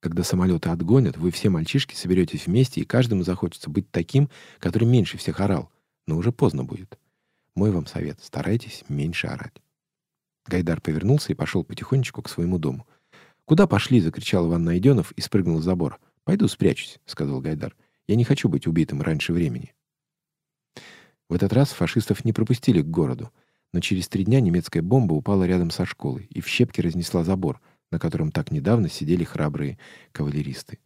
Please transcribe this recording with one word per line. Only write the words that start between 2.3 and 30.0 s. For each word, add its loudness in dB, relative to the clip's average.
вместе, 2
и -2
каждому 0
захочется -4
быть -4
таким, 2
который 0
меньше 4
всех -6
орал. 0
Но -2
уже 0
поздно 0
будет. -12
Мой 2
вам -2
совет: -8
старайтесь -6
меньше -4
орать». -12
Гайдар -2
повернулся 0
и 0
пошёл -4
потихонечку -4
к -12
своему -2
дому. -4
«Куда 6
пошли?» — 4
закричал 0
Иван 2
Найдёнов 4
и -10
спрыгнул 0
с -4
забора. -2
«Пойду 2
спрячусь», — -2
сказал -4
Гайдар. -6
«Я 2
не 4
хочу 2
быть 0
убитым 0
раньше -2
времени». -2
В -2
этот 0
раз 4
фашистов -2
не 2
пропустили 2
к -4
городу, -2
но -2
через -2
три -2
дня 4
немецкая 0
бомба 2
упала 0
рядом 2
со -4
школой -8
и -10
в -8
щепки 0
разнесла -2
забор, -2
на -2
котором -2
так -4
недавно 2
сидели 0
храбрые -4